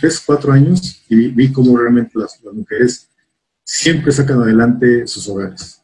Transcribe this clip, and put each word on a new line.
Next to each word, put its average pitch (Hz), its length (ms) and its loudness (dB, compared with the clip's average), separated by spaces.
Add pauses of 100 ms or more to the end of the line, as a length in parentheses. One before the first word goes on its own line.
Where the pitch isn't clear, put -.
tres, 165 240 -2
cuatro 143 280 0
años, 165 580 2
y 113 180 4
vi 131 240 0
cómo 123 240 4
realmente 120 380 0
las, 107 280 -8
las 104 120 -18
mujeres 110 540 -4 (540)
siempre - 500 -2
sacan 135 280 0
adelante 120 680 2
sus 95 220 -12
hogares. 95 560 -12